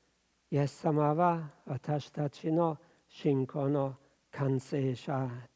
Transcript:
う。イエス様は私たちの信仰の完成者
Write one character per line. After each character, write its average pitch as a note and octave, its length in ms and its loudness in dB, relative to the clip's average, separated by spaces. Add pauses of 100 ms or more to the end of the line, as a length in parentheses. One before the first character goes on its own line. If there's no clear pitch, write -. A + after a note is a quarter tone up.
(500)
う。 - 60 -2
イ - 20 4
エ C#3+ 80 4
ス - 160 -8
様 D3+ 320 4
は E3 360 2 (140)
私 D3 460 -4
た D3 180 -4
ち - 240 -4
の D#3+ 260 2 (280)
信 C3+ 400 0
仰 C#3 220 -2
の C#3 280 0 (360)
完 C3+ 260 0
成 C3+ 340 -2
者 C3 380 -4 (260)